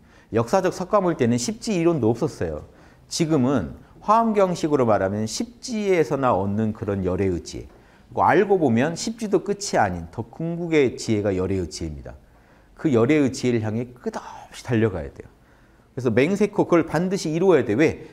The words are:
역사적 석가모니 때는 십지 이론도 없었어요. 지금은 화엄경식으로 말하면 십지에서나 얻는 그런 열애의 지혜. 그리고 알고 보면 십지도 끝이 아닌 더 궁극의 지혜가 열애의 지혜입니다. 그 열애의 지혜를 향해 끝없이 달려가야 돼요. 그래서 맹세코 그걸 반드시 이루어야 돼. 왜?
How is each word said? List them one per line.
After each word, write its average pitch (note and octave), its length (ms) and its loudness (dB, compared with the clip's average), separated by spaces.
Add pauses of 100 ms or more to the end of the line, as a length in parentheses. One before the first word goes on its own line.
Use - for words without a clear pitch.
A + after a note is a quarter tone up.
(340)
역사적 F3+ 400 2
석가모니 F3+ 440 0
때는 A#2+ 200 2
십지 G#3+ 380 -4
이론도 E3 340 2
없었어요. G#2 560 -4 (420)
지금은 C#3 640 0 (280)
화엄경식으로 F#3+ 840 2
말하면 G2+ 400 0
십지에서나 E3+ 1080 -2
얻는 G2+ 400 -2
그런 G2 320 -4
열애의 F2+ 380 0
지혜. - 240 -14 (400)
그리고 G#2 160 -2
알고 F#3+ 360 4
보면 C#3 360 2
십지도 G#3+ 480 -4
끝이 G3+ 340 -4
아닌 F2 340 0
더 A2+ 120 -8
궁극의 E3 760 0
지혜가 G#2 380 -2
열애의 F#2 340 -2
지혜입니다. C#2 460 -12 (580)
그 D3+ 200 -2
열애의 B2+ 380 4
지혜를 A#2+ 300 -2
향해 G#2+ 240 -4
끝없이 - 760 -12
달려가야 G2 500 -2
돼요. - 140 -20 (680)
그래서 B2+ 160 0
맹세코 F3+ 560 2
그걸 E3+ 200 4
반드시 F3+ 440 -2
이루어야 E3 360 4
돼. G#2 80 0
왜? B2 400 0